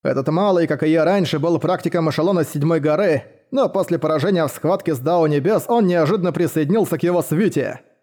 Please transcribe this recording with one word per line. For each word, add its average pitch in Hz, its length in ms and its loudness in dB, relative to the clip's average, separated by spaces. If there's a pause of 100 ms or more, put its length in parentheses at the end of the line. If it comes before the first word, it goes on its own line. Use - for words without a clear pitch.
Этот 135 260 -2
малый, 175 380 2
как 147 160 -4
и 156 60 2
я 156 160 2
раньше, 175 340 0
был 160 200 0
практиком 165 520 -2
эшелона 165 340 0
седьмой 156 360 0
горы, 151 440 0 (260)
но 254 180 0
после 175 300 -2
поражения 156 480 0
в 131 40 -4
схватке 175 440 -2
с 127 40 -4
Дао 160 280 0
Небес 151 420 0
он 233 180 2
неожиданно 175 460 2
присоединился 160 680 0
к - 40 -2
его 175 200 2
свите. 151 600 -2 (200)